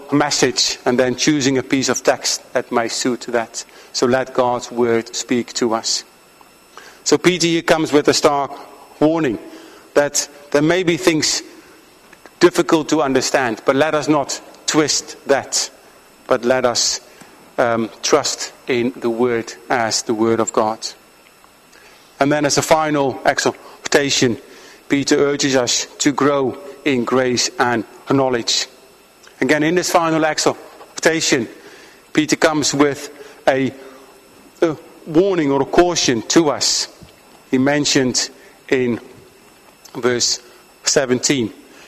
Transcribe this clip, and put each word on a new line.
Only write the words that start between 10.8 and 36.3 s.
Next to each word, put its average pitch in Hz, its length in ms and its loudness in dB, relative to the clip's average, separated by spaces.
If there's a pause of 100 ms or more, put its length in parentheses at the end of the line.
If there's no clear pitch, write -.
be 170 160 0
things - 460 0 (960)
difficult 165 500 2
to 156 140 2
understand, 131 640 0
but 135 100 2
let 151 180 2
us 147 140 0
not 147 340 0 (240)
twist - 500 0 (120)
that, - 440 -2 (560)
but 120 180 0
let 127 200 2
us, - 360 -2 (560)
um, 117 320 0 (140)
trust - 500 0 (140)
in 123 280 0
the 120 140 -4
word 117 420 0 (200)
as 113 320 -2
the 123 100 -2
word 113 260 2
of 113 140 -2
God. 113 340 -2 (1300)
And 139 120 0
then 147 140 -2
as 139 120 0
a 143 40 2
final 151 640 0
exhortation, 135 1120 -2 (520)
Peter 143 280 0
urges 143 380 0
us 120 320 0 (120)
to 151 120 2
grow 139 460 0 (280)
in 127 200 0
grace 127 520 0
and 120 280 0 (260)
knowledge. 131 560 0 (760)
Again, 147 220 0
in 165 120 2
this 175 140 0
final 160 360 2
exhortation, - 1200 -2 (680)
Peter 156 220 0
comes 156 380 0
with 143 360 0 (380)
a, 135 260 0 (880)
a 160 160 0 (280)
warning 165 460 2
or 139 100 2
a 135 40 0
caution 160 640 0
to 160 200 4